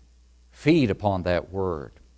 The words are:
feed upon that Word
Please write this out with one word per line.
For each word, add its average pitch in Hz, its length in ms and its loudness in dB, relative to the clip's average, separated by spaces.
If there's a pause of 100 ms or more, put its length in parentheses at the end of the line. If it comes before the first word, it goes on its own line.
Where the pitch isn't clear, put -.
(520)
feed 143 400 2
upon 95 320 -2
that 87 280 -2
Word 90 420 -6 (240)